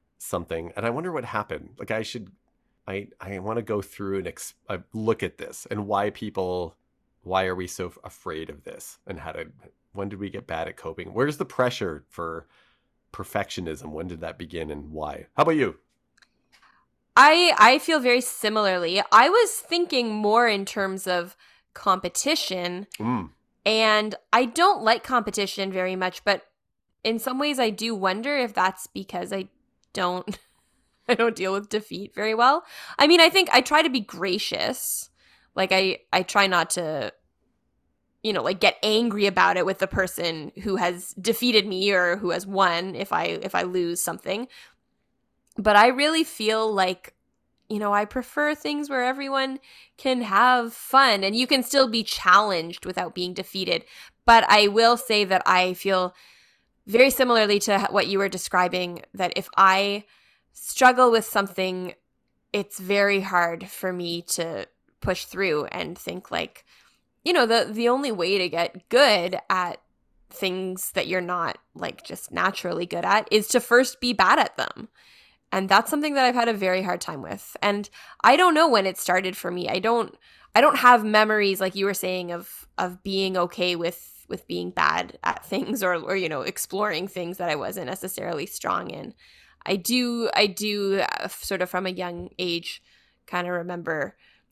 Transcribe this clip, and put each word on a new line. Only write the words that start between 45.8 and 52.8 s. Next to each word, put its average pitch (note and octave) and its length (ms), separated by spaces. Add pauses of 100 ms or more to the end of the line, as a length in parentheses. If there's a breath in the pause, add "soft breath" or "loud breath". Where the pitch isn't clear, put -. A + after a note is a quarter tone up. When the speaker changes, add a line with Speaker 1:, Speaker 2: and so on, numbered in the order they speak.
Speaker 2:
really D4 360
feel A3 500
like, F#3 400 (560)
you G#3+ 80
know, G3+ 160
I G#3 120
prefer D4 500
things D4 340
where C4 140
everyone C4+ 560 (380 loud breath)
can B3+ 260
have A#3 500
fun B3 500
and G3+ 120
you B3 100
can C4 160
still C4+ 260
be A3+ 160
challenged F#3 840